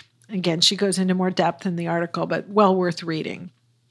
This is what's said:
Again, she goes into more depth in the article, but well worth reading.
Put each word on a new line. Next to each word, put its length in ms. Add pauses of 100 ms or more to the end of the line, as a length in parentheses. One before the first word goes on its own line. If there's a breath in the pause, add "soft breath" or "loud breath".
(300 loud breath)
Again, 320
she 140
goes 240
into 160
more 160
depth 340
in 100
the 120
article, 400
but 200
well 280
worth 260
reading. 480 (420)